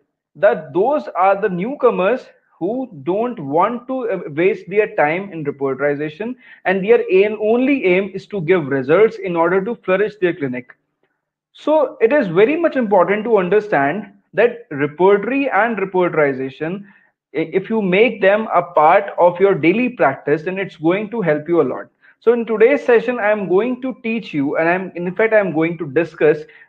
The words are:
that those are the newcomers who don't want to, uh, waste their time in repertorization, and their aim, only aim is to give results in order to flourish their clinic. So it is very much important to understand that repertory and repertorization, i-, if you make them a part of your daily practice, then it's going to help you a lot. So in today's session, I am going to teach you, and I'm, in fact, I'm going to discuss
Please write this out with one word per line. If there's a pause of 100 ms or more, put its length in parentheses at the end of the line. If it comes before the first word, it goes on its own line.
(340)
that
those
are
the
newcomers (320)
who (140)
don't
want
to,
uh, (140)
waste
their
time
in
repertorization, (320)
and
their
aim,
only
aim
is
to
give
results
in
order
to
flourish
their
clinic. (760)
So
it
is
very
much
important
to
understand (220)
that
repertory
and
repertorization, (500)
i-,
if
you
make
them
a
part (140)
of
your
daily
practice,
then
it's
going
to
help
you
a
lot. (320)
So
in
today's
session,
I
am
going
to
teach
you,
and
I'm,
in
fact,
I'm
going
to
discuss (280)